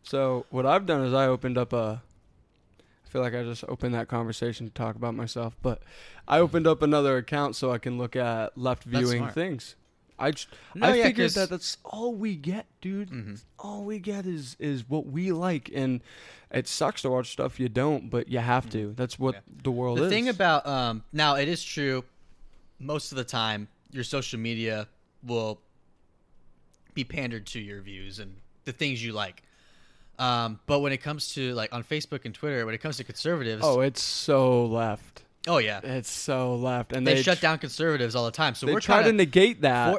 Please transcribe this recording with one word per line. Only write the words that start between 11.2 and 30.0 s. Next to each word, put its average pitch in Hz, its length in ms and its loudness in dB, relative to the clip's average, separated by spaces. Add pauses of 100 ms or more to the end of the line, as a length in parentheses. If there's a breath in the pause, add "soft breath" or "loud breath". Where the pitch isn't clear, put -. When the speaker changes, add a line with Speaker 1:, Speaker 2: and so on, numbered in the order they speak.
Speaker 2:
'cause 175 100 0
Speaker 1:
that 196 140 2
that's - 340 -8
all 233 300 -6
we 208 240 -4
get, 180 300 -6 (120)
dude. 196 300 -8
Speaker 2:
Mm-hmm. 107 260 -10 (240)
Speaker 1:
All 202 240 -10
we 208 160 -6
get 202 260 -6
is, 151 340 -6
is 135 300 -4
what 151 180 -2
we 170 260 -2
like, 170 400 -2
and 131 280 0 (500 loud breath)
it - 180 -2
sucks - 320 -2
to 135 80 -2
watch 127 220 0
stuff 131 280 -4
you 127 80 0
don't, 127 420 0
but 120 200 -2
you 123 100 -2
have 123 300 2
to. 110 80 -6 (100)
Speaker 2:
Mm-hmm. 104 80 -10
Speaker 1:
That's 123 240 -6
what 127 160 0
Speaker 2:
Yeah. 98 60 -16 (220)
Speaker 1:
the 131 80 0
world 123 260 0
Speaker 2:
The 139 80 4
Speaker 1:
is. 190 60 2
Speaker 2:
thing 233 180 2
about, 175 360 4
um, 123 460 -2
now 147 240 4
it 143 140 0
is 170 140 -2
true, 131 420 -4 (760)
most 147 320 -6
of 135 60 -8
the 120 80 -4
time 110 420 -2 (240)
your 127 140 -6
social 127 340 -4
media 113 480 -4 (360)
will 113 360 -4 (1300)
be 139 100 -4
pandered 117 440 -8
to 120 120 -10
your 101 220 -12
views 98 380 -14
and 95 160 -14 (280)
the 135 80 -8
things 127 320 -4
you 113 100 -6
like. 101 300 -6 (720 soft breath)